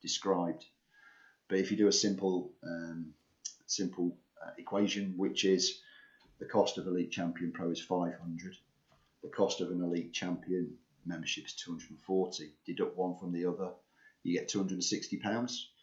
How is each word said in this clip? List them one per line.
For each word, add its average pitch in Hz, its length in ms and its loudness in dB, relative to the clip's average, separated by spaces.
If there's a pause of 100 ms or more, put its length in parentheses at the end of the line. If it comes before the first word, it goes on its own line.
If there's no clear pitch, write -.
described. 87 640 0 (800)
But 95 120 4
if 95 120 2
you 104 60 4
do 104 100 8
a 95 40 8
simple, 95 640 2 (100)
um, 82 500 -8 (520)
simple, 90 520 0 (280)
uh, 82 120 -10
equation, 98 600 0
which - 280 2
is 92 340 6 (600)
the 98 60 -8
cost - 320 4
of 90 100 -4
Elite 90 240 2
Champion 85 400 -2
Pro 85 200 -2
is 82 100 -2
five 87 380 0
hundred, 85 360 -8 (680)
the 90 60 -12
cost 98 320 2
of 87 100 0
an 90 100 0
Elite 85 320 0
Champion 90 640 -2 (280)
membership 82 420 -6
is - 60 -10
two - 180 -10
hundred 80 180 -10
and 80 120 -18
forty, 92 500 0 (140)
deduct 87 300 -2
one 90 220 -2
from 87 160 -6
the 87 120 0
other, 90 260 -2 (520)
you 87 140 2
get - 100 -2
two 101 120 -2
hundred 92 160 0
and 90 80 -2
sixty - 340 -2
pounds. 117 520 -2 (140)